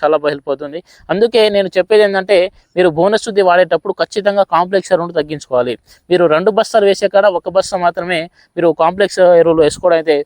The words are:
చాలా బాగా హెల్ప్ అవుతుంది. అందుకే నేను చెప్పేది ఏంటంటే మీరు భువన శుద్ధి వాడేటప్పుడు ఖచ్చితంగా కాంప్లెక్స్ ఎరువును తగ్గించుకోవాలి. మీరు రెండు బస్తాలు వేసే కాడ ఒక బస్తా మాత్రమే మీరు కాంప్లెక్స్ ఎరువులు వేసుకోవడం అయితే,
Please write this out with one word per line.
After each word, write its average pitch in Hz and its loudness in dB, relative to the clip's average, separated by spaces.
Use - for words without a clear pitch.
చాలా 151 2
బాగా 147 -4
హెల్ప్ 143 -8
అవుతుంది. 147 -8
అందుకే 220 2
నేను 202 -2
చెప్పేది 208 2
ఏంటంటే 190 0
మీరు 180 2
భువన 170 0
శుద్ధి 202 -2
వాడేటప్పుడు 180 0
ఖచ్చితంగా 196 -2
కాంప్లెక్స్ 180 -2
ఎరువును 170 -2
తగ్గించుకోవాలి. 139 -4
మీరు 175 2
రెండు 170 2
బస్తాలు 208 0
వేసే 196 0
కాడ 202 2
ఒక 185 -2
బస్తా 185 -4
మాత్రమే 175 -4
మీరు 170 2
కాంప్లెక్స్ 185 0
ఎరువులు 170 4
వేసుకోవడం 165 0
అయితే, 156 0